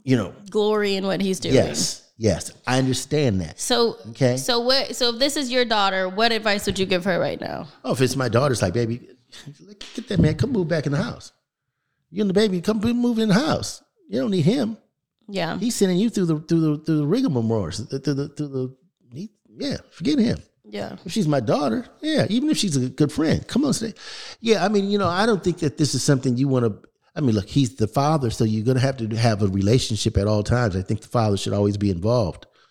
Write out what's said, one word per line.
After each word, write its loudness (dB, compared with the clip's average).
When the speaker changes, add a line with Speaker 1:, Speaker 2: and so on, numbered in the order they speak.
Speaker 1:
you 2
know. -4
Speaker 2:
Glory 0
in -4
what -2
he's -2
doing. 0
Speaker 1:
Yes, 0
yes, 0
I 0
understand 0
that. -10
Speaker 2:
So, 0
Speaker 1:
Okay. 2
Speaker 2:
so 0
what? 0
So 0
if -6
this 0
is -2
your 2
daughter, 0
what 2
advice 0
would -2
you 2
give 0
her 0
right -2
now? -8
Speaker 1:
Oh, -2
if 0
it's 2
my -2
daughter, 2
it's 0
like, 0
"Baby, -4
look -20
at -12
that -2
man. 4
Come -2
move 0
back -2
in -2
the -2
house. -10
You -4
and 0
the 0
baby, 2
come -2
move 0
in 2
the 4
house. -2
You -2
don't -2
need 2
him. 2
Speaker 2:
Yeah. -4
Speaker 1:
He's -2
sending 2
you 2
through -2
the, 0
through 0
the, -10
through 0
the 0
rigmarole, 0
through -8
the, -2
through -8
the, -6
he, -14
yeah, -6
forget 0
him." 2
Speaker 2:
Yeah. -12
Speaker 1:
If -10
she's 0
my 2
daughter, 0
yeah, 0
even 0
if 2
she's 0
a 0
good 0
friend, 0
come 0
on, 2
stay. -6
Yeah, 2
I 2
mean, 0
you 0
know, 2
I 0
don't 2
think 0
that -2
this 0
is -2
something 2
you 0
wanna, 2
I -8
mean, 2
look, 0
he's 2
the 0
father, 2
so 0
you're 0
gonna 2
have 0
to -6
have 2
a 2
relationship 2
at 2
all 2
times. 0
I -2
think -4
the -20
father 2
should -4
always 2
be 2
involved. 0